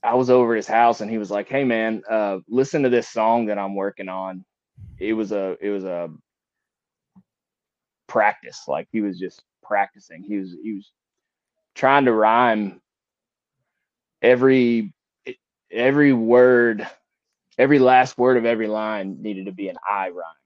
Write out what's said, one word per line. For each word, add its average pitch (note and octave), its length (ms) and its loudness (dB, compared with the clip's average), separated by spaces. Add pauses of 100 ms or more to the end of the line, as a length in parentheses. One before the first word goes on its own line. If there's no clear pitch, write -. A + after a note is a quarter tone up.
I A2+ 100 0
was B2+ 140 0
over B2 240 4
at A2 40 -2
his G#2 100 -8
house A#2 320 2
and G#2 100 -8
he A2+ 80 -6
was G2+ 140 -8
like, G2+ 160 -6
"Hey C#3 160 -4
man, A2 460 -2
uh, G2+ 300 -2 (100)
listen C3+ 340 -2
to B2+ 60 2
this A#2+ 180 0
song A2+ 380 0
that G#2+ 120 -4
I'm G2 160 -8
working G2 360 -8
on." F#2+ 340 -10 (560)
It G#2 140 -4
was A2 180 -4
a, F#2+ 300 -6
it G2+ 80 -6
was G2 160 -8
a F2 240 -8 (2000)
practice. - 600 -4
Like, C#2+ 240 -6
he A2 100 -4
was G2 180 -4
just F#2 240 -12 (200)
practicing. G2 600 -6
He G#2 140 -8
was, F#2 240 -10
he A2 120 -10
was G2+ 180 -16 (840)
trying C3+ 300 2
to B2 80 4
rhyme G#2+ 680 2 (1400)
every, B2 720 2 (760)
every C#3 420 2
word, A#2+ 720 4 (680)
every C#3 220 4
last B2+ 380 4
word B2+ 200 2
of A#2 80 0
every A2+ 220 -2
line G#2+ 540 -6
needed G2 240 -10
to G2+ 60 -10
be F#2+ 180 -10
an F2+ 80 -14 (120)
I G2 200 -4
rhyme. F2 160 -14 (200)